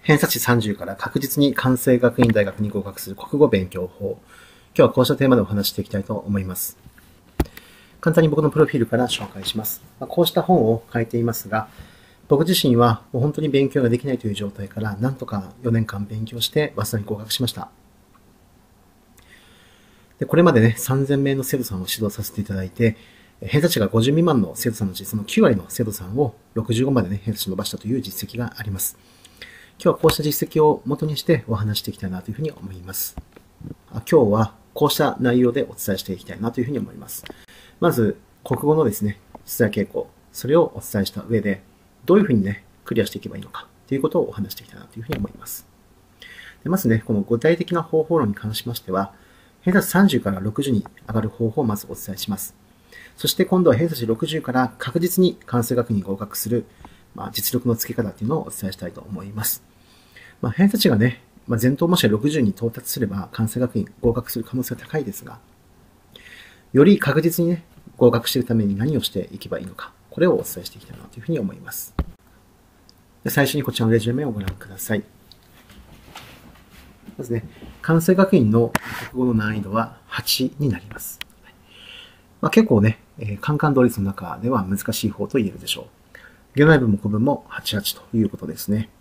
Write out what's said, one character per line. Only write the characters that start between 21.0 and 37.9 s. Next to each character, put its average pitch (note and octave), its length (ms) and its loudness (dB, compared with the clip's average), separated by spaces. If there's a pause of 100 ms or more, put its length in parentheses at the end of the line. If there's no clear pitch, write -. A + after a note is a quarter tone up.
千 C#3 120 2
名 C#3 140 2
の C3+ 80 -2
生 C3 160 -2
徒 B2 60 -4
さ G#2 100 -8
ん F#2 40 -4
を F2+ 120 -6
指 - 100 -6
導 G#2 140 -2
さ G#2+ 80 -8
せ - 100 -10
て - 80 -6
い G2 40 -2
た G2 100 -6
だ F#2+ 80 -4
い F#2 80 -8
て、 A2+ 260 2 (440)
偏 A#2 200 0
差 E3 80 2
値 C#3 120 0
が G2 80 2
五 A2+ 140 2
十 C3 100 4
未 E3 100 4
満 D3+ 180 4
の F#2 140 -2
生 - 160 -2
徒 A2 60 -8
さ G#2+ 80 -4
ん - 20 -2
の F#2 60 -4
う - 20 -12
ち、 F#2+ 100 -12
そ - 120 -8
の G#2 80 -2
九 - 180 2
割 C3+ 140 6
の - 100 -4
生 - 180 -4
徒 F2 60 -4
さ F#2 160 -10
ん G2+ 100 -6
を C3+ 200 0 (180)
六 A2+ 200 -2
十 A#2+ 100 2
五 C#3 80 0
ま A#2+ 100 4
で F2 60 -2
ね、 G2 160 -4
偏 A2 100 -2
差 - 60 -10
値 F#2+ 100 -6
伸 F#2 60 -4
ば G2+ 80 -6
し - 80 -8
た F#2+ 60 -10
と G#2 100 -8
い B2+ 100 0
う - 20 -2
実 - 300 -10
績 - 80 -10
が A#2+ 180 -6
あ B2 60 -12
り A2 80 -6
ま F#2+ 80 -6
す。 - 180 -6 (840)
今 E3 140 2
日 - 20 2
は - 20 -
こ D#3+ 120 4
う - 20 8
し - 60 0
た D#3 60 -4
実 D3 260 -2
績 D#3 160 2
を D3+ 220 4
元 C#3+ 180 -2
に D3+ 140 -4
し - 40 -10
て A#2 240 2
お A2+ 80 -2
話 G#2 260 -2
し - 20 -18
て - 80 -8
い - 40 -10
き - 40 -18
た G#2 80 -8
い F#2 40 -4
な F#2 120 -8
と - 80 -12
い - 20 -6
う - 20 -6
ふ - 40 -12
う D3 40 -6
に D#3 80 -2
思 F#2 220 -14
い F#2 40 -14
ま F2+ 180 -16
す。 - 200 -8 (800)
あ、 A2+ 180 -10
今 B2+ 200 6
日 - 20 4
は G#2+ 220 2 (180)
こ D3 140 2
う C#3+ 40 2
し - 60 -2
た C#3+ 240 0
内 B2 180 4
容 B2 140 4
で C3+ 120 -2
お - 100 -6
伝 G2 220 -4
え - 20 -8
し - 40 -10
て F#2+ 120 -8
い - 20 -8
き - 80 -18
た F#2 100 -14
い F2+ 60 -12
な A2+ 100 -2
と B2 120 -4
い - 0 -
う - 20 0
ふ A#2+ 40 -4
う - 20 -6
に C3+ 80 -4
思 G2+ 140 -6
い - 20 -20
ま - 160 -18
す。 - 140 -14 (540)
ま E3+ 120 2